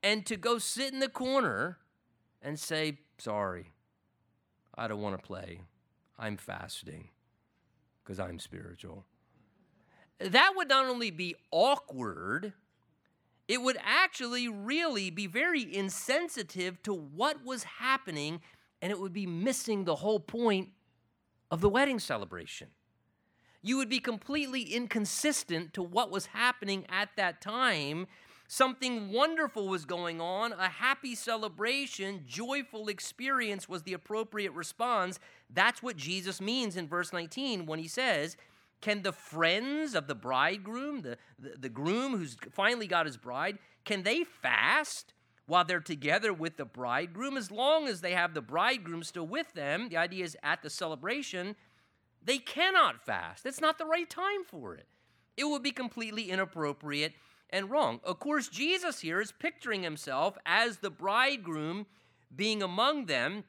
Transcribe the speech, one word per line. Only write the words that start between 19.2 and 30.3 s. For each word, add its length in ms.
missing 580
the 120
whole 220
point 540
of 120
the 80
wedding 300
celebration. 720
You 140
would 120
be 100
completely 640
inconsistent 1120
to 80
what 300
was 160
happening 600
at 280
that 260
time. 680
Something 640
wonderful 560
was 180
going 360
on. 320